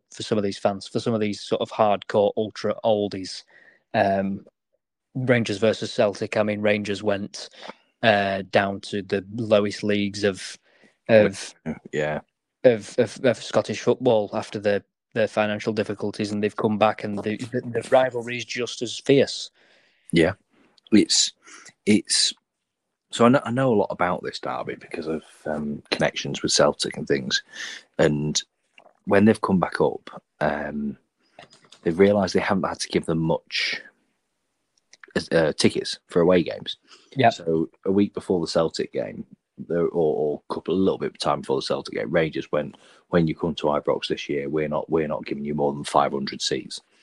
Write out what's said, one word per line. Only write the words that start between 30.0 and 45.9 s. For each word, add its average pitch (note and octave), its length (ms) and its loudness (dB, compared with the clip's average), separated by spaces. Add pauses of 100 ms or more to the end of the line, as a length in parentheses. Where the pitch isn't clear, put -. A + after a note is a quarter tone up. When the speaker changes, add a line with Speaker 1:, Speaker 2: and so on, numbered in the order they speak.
Speaker 2:
um, D2 560 -4 (880)
they've E2+ 160 0
realised G2 360 4
they F#2 60 4
haven't F#2+ 240 0
had E2+ 160 -4
to - 80 -8
give - 180 0
them E2 120 0
much, - 600 -2 (1500)
uh, D#2+ 220 4
tickets - 560 0
for - 140 2
away F2+ 200 4
games. - 340 -8 (380)
Speaker 1:
Yep. A#2+ 200 4
Speaker 2:
So E2 360 -2 (140)
a F#2+ 80 0
week G2+ 220 2
before F#2 260 -2
the D#2+ 80 -4
Celtic - 440 -2
game, A1+ 320 -8 (320)
there, E2+ 260 -4
or, D#2+ 340 0
or D2 340 -2
a - 40 -6
couple, - 200 -4
a - 20 0
little F#2+ 220 2
bit - 140 -6
of - 60 -20
time D2 240 -2
before C2+ 120 -2
the C2+ 80 -2
Celtic - 320 -6
game, G#1+ 160 -6
Rangers D#2+ 400 -2
went, D2 260 -4 (340)
"When E2+ 180 4
you D2+ 80 -4
come E2 180 -4
to - 120 -4
Ibrox D2 420 0
this - 200 -6
year, C#2+ 200 -2
we're D2+ 180 -2
not, D2+ 240 -4
we're D#2 160 0
not D2+ 180 -6
giving C#2+ 200 -8
you D2 100 -6
more C#2+ 180 0
than C#2+ 120 -8
five C#2+ 260 2